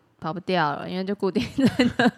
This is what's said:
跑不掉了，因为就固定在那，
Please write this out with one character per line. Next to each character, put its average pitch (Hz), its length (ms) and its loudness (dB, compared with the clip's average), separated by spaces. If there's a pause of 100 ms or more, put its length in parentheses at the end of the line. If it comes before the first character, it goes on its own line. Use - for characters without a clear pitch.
(200)
跑 160 120 -6
不 175 80 -8
掉 170 340 0
了， - 140 -8
因 180 80 -8
为 185 80 -4
就 202 100 -4
固 196 160 0
定 - 140 -2 (120)
在 254 420 4
那， 240 200 4